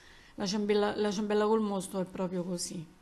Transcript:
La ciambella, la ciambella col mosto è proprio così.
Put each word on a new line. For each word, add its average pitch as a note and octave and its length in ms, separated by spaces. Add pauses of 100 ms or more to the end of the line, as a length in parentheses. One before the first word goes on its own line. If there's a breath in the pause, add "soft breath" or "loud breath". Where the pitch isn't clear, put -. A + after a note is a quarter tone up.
(360 loud breath)
La G#3 120
ciambella, G#3 480
la G#3 160
ciambella G#3 340
col A3 160
mosto G3 380
è F3+ 60
proprio F#3 380
così. F3+ 400 (180)